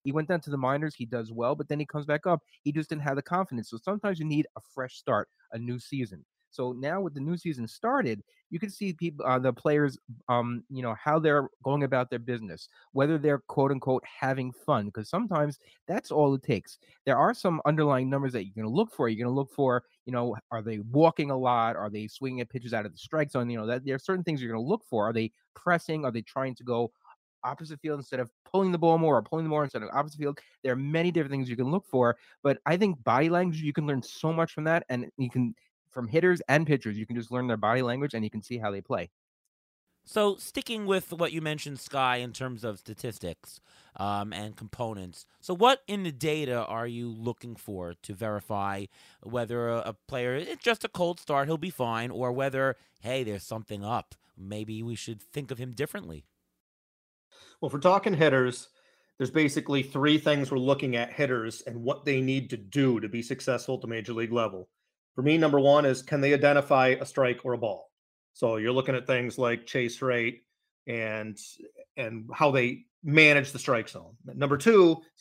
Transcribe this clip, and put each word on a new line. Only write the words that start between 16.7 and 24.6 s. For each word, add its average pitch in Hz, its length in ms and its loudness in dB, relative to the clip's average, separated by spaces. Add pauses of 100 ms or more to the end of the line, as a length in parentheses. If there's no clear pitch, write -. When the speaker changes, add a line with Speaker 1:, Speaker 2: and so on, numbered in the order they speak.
Speaker 1:
There 135 100 4
are 165 160 6
some 175 320 0
underlying 147 460 4
numbers 139 240 0
that 104 100 -4
you're 98 100 -14
gonna 110 200 -4
look 220 180 0
for. 127 160 0
You're 113 160 -2
gonna 123 100 -2
look 139 160 -2
for, 127 340 2 (200)
you 127 80 -10
know, 120 240 -2 (140)
are 117 100 -6
they 107 200 -6
walking 143 500 4
a 131 80 -2
lot? 120 380 2
Are 104 120 -6
they 107 180 -8
swinging 127 360 -8
at 113 80 -12
pitches 120 240 -8
out 107 100 -2
of 101 80 -10
the - 60 -20
strike 151 320 -2
zone? 120 180 -2
You 120 100 -4
know, 107 80 -6
that 123 200 -4
there 135 80 -2
are 135 40 -2
certain 185 260 -2
things 147 180 -2
you're 117 100 -4
gonna 113 100 -2